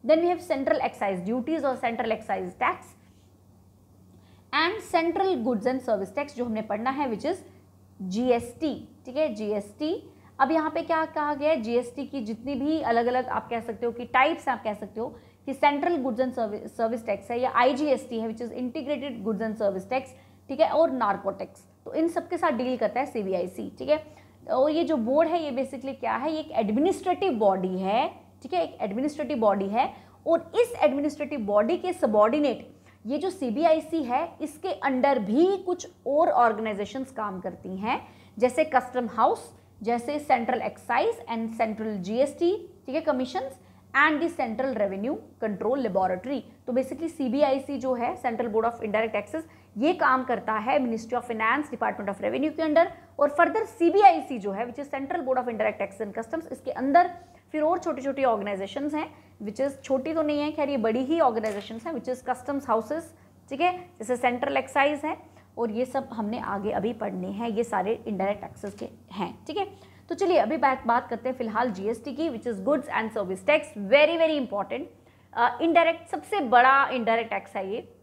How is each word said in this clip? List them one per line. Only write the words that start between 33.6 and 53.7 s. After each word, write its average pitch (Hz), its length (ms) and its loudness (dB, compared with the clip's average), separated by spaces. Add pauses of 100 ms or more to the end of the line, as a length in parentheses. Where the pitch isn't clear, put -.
है, 262 380 -2
इसके 339 280 -8
अंडर 262 500 2
भी 294 380 4
कुछ 359 320 -4 (180)
और 302 220 4
ऑर्गेनाइजेशंस 220 840 0
काम 208 280 -6
करती 185 380 -10
हैं, 233 300 -4 (320)
जैसे 247 240 4
कस्टम 247 440 0
हाउस, 233 480 0 (280)
जैसे 240 360 0
सेंट्रल 240 420 0
एक्साइज 277 640 -2
and 226 360 -4
central 220 260 -2
जीएसटी, 262 960 0
ठीक 262 100 -6
है, 320 80 0
commissions 320 480 -2 (560)
and 302 140 2
the 330 180 -2
central 254 380 -2
revenue 202 380 -2 (280)
control 214 340 0 (100)
laboratory। 185 520 0 (280)
तो 247 60 -4
basically 262 360 -2
सीबीआईसी 269 680 0
जो 254 160 0
है, 240 280 -4
Central 233 260 -2
Board 220 180 2
of 233 80 0
Indirect 220 420 -2
Taxes, 208 260 -4 (360)
ये 294 160 4
काम 262 300 2
करता 226 300 -2
है 233 260 2
Ministry 226 340 -2
of 240 80 0
Finance, 233 420 0
Department 220 420 -4
of 196 100 -4
Revenue 254 400 -2
के 320 80 -2
under। 320 220 4 (340)
और 285 200 2
further 403 260 4
सीबीआईसी 339 760 4